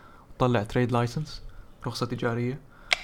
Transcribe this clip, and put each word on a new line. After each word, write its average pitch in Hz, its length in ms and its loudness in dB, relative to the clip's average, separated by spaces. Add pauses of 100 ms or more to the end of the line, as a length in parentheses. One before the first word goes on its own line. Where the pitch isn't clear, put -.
(300)
وتطلع 120 340 4
trade 123 260 2
license، 120 400 0 (560)
رخصة 123 200 -4
تجارية، 120 520 -2 (460)